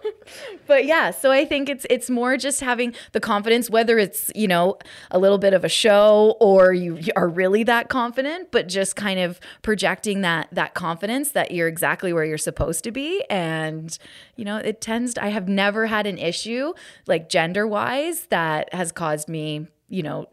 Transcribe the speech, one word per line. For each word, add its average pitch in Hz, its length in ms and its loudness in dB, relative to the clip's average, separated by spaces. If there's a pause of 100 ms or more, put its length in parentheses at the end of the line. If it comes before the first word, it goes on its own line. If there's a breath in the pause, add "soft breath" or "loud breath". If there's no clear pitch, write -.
<laughs> - 640 -12
but 269 180 6
yeah, 294 260 2
so 262 200 0
I 269 120 4
think 285 260 -2
it's, 262 200 -6
it's 247 200 0
more 254 280 0
just 262 240 -4
having 247 320 -2 (200 loud breath)
the 220 60 -2
confidence, 226 500 0
whether 226 280 4
it's, - 380 0
you 214 120 0
know, 180 300 2 (320 loud breath)
a 180 80 2
little 190 220 4
bit 190 140 4
of 175 120 4
a 160 40 0
show 208 680 6
or 190 320 8
you 175 280 -2 (160)
are 185 120 2
really 185 360 2
that 233 260 0
confident, 262 640 -4
but 226 160 0
just 190 280 -2
kind 196 240 -2
of 180 200 -2 (240 loud breath)
projecting 196 580 -2
that, 165 300 0
that 175 240 -4
confidence 208 560 -6
that - 200 -2
you're 170 160 0
exactly 165 460 -2
where 160 120 0
you're 156 120 -4
supposed 160 460 -4
to 226 80 -8
be. 294 380 -6
And, 160 680 -6 (380 loud breath)
you 226 100 -10
know, 208 120 -6
it 220 240 -6
tends 233 340 -4
to, - 80 -6
I 202 60 -2
have 208 180 -4
never 202 400 0
had 214 180 -2
an 196 140 -6
issue, 233 540 -4 (340 loud breath)
like, 165 200 -2
gender-wise 214 1040 -2
that 160 420 -2
has 180 200 -4
caused 151 380 -6
me, 156 380 -6 (200)
you 185 160 -6
know, 147 300 -8